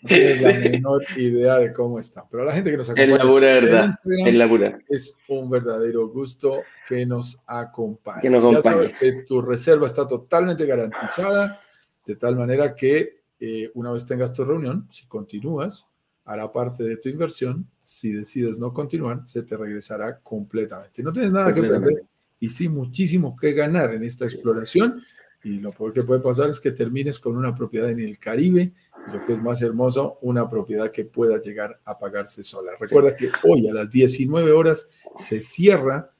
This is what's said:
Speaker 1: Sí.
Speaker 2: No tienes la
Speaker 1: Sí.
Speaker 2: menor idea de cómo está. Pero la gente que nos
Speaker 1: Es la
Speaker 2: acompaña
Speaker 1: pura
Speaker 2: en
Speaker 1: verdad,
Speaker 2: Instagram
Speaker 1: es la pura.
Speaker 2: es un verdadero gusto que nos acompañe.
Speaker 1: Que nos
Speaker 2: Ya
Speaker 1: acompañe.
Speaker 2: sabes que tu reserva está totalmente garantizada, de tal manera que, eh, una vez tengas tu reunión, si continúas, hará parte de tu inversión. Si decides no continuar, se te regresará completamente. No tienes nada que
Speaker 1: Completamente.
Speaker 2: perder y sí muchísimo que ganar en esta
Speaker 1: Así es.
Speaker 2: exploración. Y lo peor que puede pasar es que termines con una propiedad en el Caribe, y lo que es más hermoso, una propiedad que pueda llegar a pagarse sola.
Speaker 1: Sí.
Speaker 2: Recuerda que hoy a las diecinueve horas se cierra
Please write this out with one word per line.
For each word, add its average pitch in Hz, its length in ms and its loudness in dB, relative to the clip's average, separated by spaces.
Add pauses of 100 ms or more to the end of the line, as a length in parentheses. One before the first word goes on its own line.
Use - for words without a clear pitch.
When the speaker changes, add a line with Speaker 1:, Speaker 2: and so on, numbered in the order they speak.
Speaker 1:
Sí. 120 40 -2
Speaker 2:
No 180 60 8
tienes 139 260 6
la 127 100 8
Speaker 1:
Sí. 120 160 2
Speaker 2:
menor 139 340 0 (140)
idea 123 400 2
de 120 160 2
cómo 120 260 -4
está. - 320 -16
Pero 120 140 -6
la 147 80 -2
gente 175 180 -2
que 147 60 0
nos 123 140 -6
Speaker 1:
Es 117 40 -4
la 135 100 6
Speaker 2:
acompaña 135 260 6
Speaker 1:
pura 135 260 8
Speaker 2:
en 123 80 6
Speaker 1:
verdad, 110 220 6
Speaker 2:
Instagram 185 400 0
Speaker 1:
es 117 80 6
la 117 140 6
pura. 104 300 2 (120)
Speaker 2:
es 135 280 -6 (100)
un 131 200 -6
verdadero 117 640 -2
gusto 135 520 -4 (240)
que 123 200 -4
nos 123 400 -8
acompañe. 113 720 -10
Speaker 1:
Que 135 80 0
nos 123 140 6
Speaker 2:
Ya 120 80 8
Speaker 1:
acompañe. 113 240 6
Speaker 2:
sabes 104 180 2
que 131 200 2 (100)
tu 127 180 -2
reserva 127 460 2
está 127 200 -4
totalmente 160 600 -2
garantizada, 185 920 -2 (460)
de 104 120 -10
tal 123 200 -2
manera 131 380 0
que, - 480 0 (180)
eh, 113 320 -8
una 120 200 -8
vez 120 120 -6
tengas 127 300 -4
tu 131 100 -4
reunión, 151 460 -4
si - 160 -20
continúas, 143 800 -10 (400)
hará 107 260 -10
parte 123 320 -6
de 113 140 -6
tu 131 100 -10
inversión. 151 580 -6 (140)
Si - 320 -8
decides 113 460 -6
no 120 160 -8
continuar, 135 520 -6
se 117 160 -8
te 113 140 -10
regresará 104 640 -10
completamente. 104 840 -10
No 156 120 -6
tienes 214 180 -2
nada 190 140 2
que 165 140 2
Speaker 1:
Completamente. 127 340 2
Speaker 2:
perder - 140 -10 (320)
y 113 100 -4
sí 170 180 -4
muchísimo 147 680 -2
que 147 200 -2
ganar 147 400 0
en 110 100 -6
esta 120 220 -8
Speaker 1:
Así 113 80 -6
es. - 0 -
Speaker 2:
exploración. 139 680 0 (420)
Y 101 160 -8
lo 101 120 -10
peor 110 200 -8
que 127 100 0
puede 127 180 2
pasar 131 280 0
es 147 100 -6
que 135 120 -2
termines 135 500 -6
con 117 160 -4
una 123 180 -4
propiedad 117 360 -4
en 117 100 -6
el 107 180 -10
Caribe, 175 540 0 (340)
y - 60 -16
lo - 140 -10
que 120 80 0
es 110 80 -6
más 120 180 -2
hermoso, 123 600 -2
una 120 260 -2
propiedad 107 420 -4
que 107 140 -8
pueda 113 340 0
llegar 104 460 -10
a 104 140 -12
pagarse 101 440 -10
sola. 95 280 -12
Speaker 1:
Sí. 90 100 -16
Speaker 2:
Recuerda 131 340 4
que 123 140 -4 (140)
hoy 143 260 6
a 110 60 -4
las 107 160 -4
diecinueve 131 640 4
horas 160 360 4 (280)
se - 240 -8
cierra 151 800 2